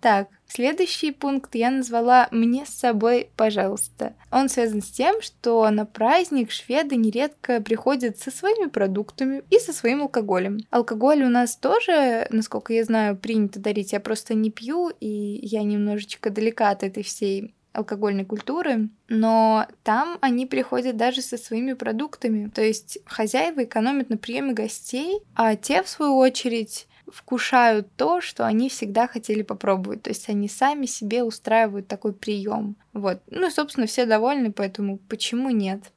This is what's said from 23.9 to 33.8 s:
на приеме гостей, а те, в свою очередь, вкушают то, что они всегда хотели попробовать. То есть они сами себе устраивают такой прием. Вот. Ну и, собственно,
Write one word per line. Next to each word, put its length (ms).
на 60
приеме 360
гостей, 680
а 220
те, 260
в 80
свою 280
очередь, 680
вкушают 800
то, 220
что 280
они 200
всегда 400
хотели 360
попробовать. 580
То 80
есть 180
они 220
сами 380
себе 360
устраивают 640
такой 260
прием. 640
Вот. 260
Ну 180
и, 40
собственно, 340